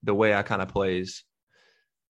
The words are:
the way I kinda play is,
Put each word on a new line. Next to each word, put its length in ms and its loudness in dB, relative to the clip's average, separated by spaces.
the 140 0
way 180 4
I 80 2
kinda 240 -2
play 340 -2
is, 240 -10